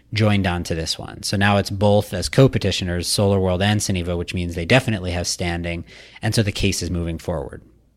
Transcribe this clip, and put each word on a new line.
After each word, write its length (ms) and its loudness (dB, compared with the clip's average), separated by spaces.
joined 320 4
on 180 -2
to 100 -4
this 240 -4
one. 260 -12
So 120 -2
now 220 4
it's 100 0
both 460 2
as 160 -4
co-petitioners, 760 2
SolarWorld 560 2
and 180 2
Suniva, 360 -2
which 160 -6
means 220 -4
they 100 -4
definitely 460 0
have 160 -2
standing, 580 -4
and 120 0
so 80 2
the 100 0
case 300 -2
is 80 -4
moving 280 -2
forward. 420 -8